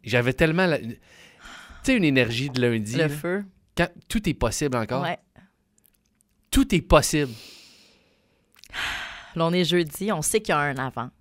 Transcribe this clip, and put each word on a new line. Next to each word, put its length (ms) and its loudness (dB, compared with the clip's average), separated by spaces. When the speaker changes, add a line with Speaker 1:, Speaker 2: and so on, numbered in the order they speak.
Speaker 1:
j'avais 300 0
tellement 320 2
la, 140 0
tu 180 -10
sais, 120 2
une 80 2
énergie 460 2
de 120 -4
lundi, 320 0
Speaker 2:
Le 100 0
Speaker 1:
là. 60 0
Speaker 2:
feu. 360 -4
Speaker 1:
Quand 120 0
tout 200 -2
est 60 0
possible 440 -2
encore. 260 -2
Speaker 2:
Ouais. 160 -6
Speaker 1:
Tout 240 2
est 80 4
possible. 500 4
Speaker 2:
Là, 100 0
on 80 0
est 120 4
jeudi, 460 0
on 100 -2
sait 180 0
qu'il 140 -6
y 40 2
a 20 2
un 180 -2
avant 320 -6